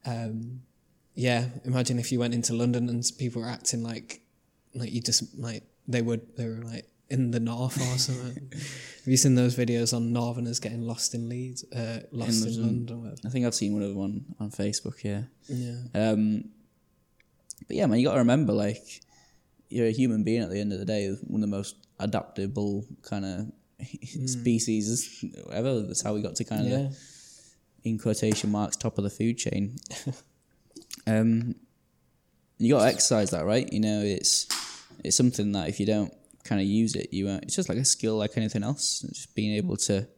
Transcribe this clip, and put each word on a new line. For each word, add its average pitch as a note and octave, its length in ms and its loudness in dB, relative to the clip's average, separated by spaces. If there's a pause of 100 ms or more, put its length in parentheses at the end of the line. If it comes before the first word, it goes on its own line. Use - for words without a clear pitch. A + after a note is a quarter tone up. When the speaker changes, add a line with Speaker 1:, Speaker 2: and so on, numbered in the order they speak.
Speaker 1:
um, A#2 560 -6 (520)
yeah, A#2+ 320 2 (180)
imagine B2+ 340 2
if A#2+ 140 -2
you B2 60 2
went A#2+ 160 2
into A#2 200 0
London A#2+ 340 2
and A#2+ 120 -2
s-, A#2+ 100 -2
people A#2 320 -4
were A#2 60 -6
acting A#2 340 -4
like, A2+ 400 -10 (520)
like A#2+ 180 -6
you A#2+ 80 -2
just, A#2 380 -2
like, A#2 260 -6 (220)
they B2 160 2
would, A#2 340 -2
they A#2+ 100 -4
were, A2+ 160 -6
like, A2+ 240 -12 (240)
in B2+ 200 2
the A#2 100 2
north A#2+ 400 -2
or B2+ 180 0
something. B2+ 520 -4
Speaker 2:
<laughs> - 20 -16
Speaker 1:
Have - 540 -10
you C3 100 6
seen C3 180 8
those B2 220 6
videos A#2 400 2
on A#2 160 0
Northerners A#2+ 480 0
getting A2+ 220 -6
lost A2+ 320 -4
in A#2 140 -4
Leeds, B2+ 440 -8
uh, A2+ 300 -4 (100)
lost A2+ 340 0
Speaker 2:
In A2+ 60 -2
Speaker 1:
in A2+ 100 -4
Speaker 2:
London. A#2 400 -2
Speaker 1:
London? G#2 220 -10
Speaker 2:
I A2+ 60 -4
think B2 160 2
I've A2+ 80 2
seen G#2 180 0
one G#2 100 0
of G2+ 60 -2
them G2 100 -4
on, G2 260 -4 (140)
on G#2 120 -6
Facebook, - 520 -4
yeah. G2+ 200 -2 (260)
Speaker 1:
Yeah. B2 320 -6 (140)
Speaker 2:
Um, G#2+ 560 2 (1160)
but - 100 -6
yeah, F#3+ 100 4
man, A2+ 120 4
you B2+ 80 6
gotta C3 120 4
remember, A#2+ 340 6
like, G#2 500 -2 (680)
you're A#2+ 160 2
a A2+ 60 4
human A2+ 300 2
being A2+ 200 2
at F2 80 -4
the G2+ 100 -2
end G#2 140 -2
of F#2+ 40 -4
the G2 60 -6
day, G#2 240 0 (180)
one G#2+ 160 0
of G#2 80 0
the G2 60 -2
most G2+ 200 -6 (220)
adaptable G2+ 880 -2 (220)
kinda G2 440 -4
<laughs> - 40 -20 (240)
Speaker 1:
Mm. C3 480 -8
Speaker 2:
species A#2 960 0 (280)
ever. A#2 300 0
That's F#2 200 -4
how G#2+ 100 -2
we G#2 80 0
got G2 160 -4
to A#2+ 80 -2
kind A2+ 220 -2
of B2 60 2
Speaker 1:
Yeah. C3+ 180 0 (960)
Speaker 2:
in A2+ 140 0
quotation G#2+ 520 2
marks, G#2 260 0
top - 220 -2
of G2+ 60 0
the G2+ 60 0
food A#2 280 0
chain. G2+ 400 -2 (260)
Speaker 1:
<laughs> C3 100 -4 (920)
Speaker 2:
Um, A2+ 480 4 (1040)
you A#2+ 160 6
gotta A#2 140 8
exercise A2+ 420 4
that, E2 160 0
right? A2+ 260 2
You G#2 80 0
know, G#2+ 220 2
it's, - 440 2 (560)
it's - 140 0
something B2 360 4
that F2+ 180 -2
if G#2 100 -6
you G2+ 60 2
don't G#2 260 2 (320)
kinda G2+ 200 0
use G#2+ 320 2
it, - 180 -6
you G2 120 0
won't. G2 180 -4
It's - 120 -4
just F#3 140 -2
like G#2+ 80 0
a C3+ 60 0
skill, A2 340 2
like G#2 180 -2
anything A2 260 0
else. - 420 -4
It's - 160 -10
just - 140 -16
being G#2+ 220 0
able G#2 220 0
to G2 280 0 (120)